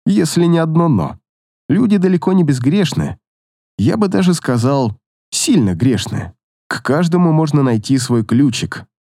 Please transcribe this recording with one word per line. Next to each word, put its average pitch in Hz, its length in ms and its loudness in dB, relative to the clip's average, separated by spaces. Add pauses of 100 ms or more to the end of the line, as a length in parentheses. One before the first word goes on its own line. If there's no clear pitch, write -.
если 175 400 0
не 170 140 2
одно 165 320 0
"но". 82 280 -2 (520)
Люди 208 260 2
далеко 185 380 0
не 180 100 4
безгрешны. 147 760 -2 (600)
Я 123 180 2
бы 214 120 0
даже 185 260 2
сказал, 127 640 -2 (320)
сильно 127 440 0
грешны. 101 580 -2 (360)
К - 140 -8
каждому 170 500 0
можно 151 300 2
найти 127 360 0
свой 120 260 -2
ключик. 123 640 -2 (340)